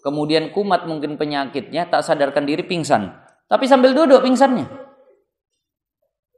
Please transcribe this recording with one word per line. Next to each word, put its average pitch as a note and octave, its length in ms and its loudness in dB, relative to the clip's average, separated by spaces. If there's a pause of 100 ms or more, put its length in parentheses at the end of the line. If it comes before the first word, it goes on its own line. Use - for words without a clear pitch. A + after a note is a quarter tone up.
kemudian D3+ 480 -2
kumat G3 320 -2
mungkin D3+ 320 -8
penyakitnya, C#3+ 720 -6
tak D3+ 160 0
sadarkan C#3+ 400 0
diri, E3 160 -2
pingsan. C#3 480 -2 (400)
Tapi A#3 160 2
sambil C4 240 6
duduk C4+ 320 4
pingsannya. B3+ 560 0 (1600)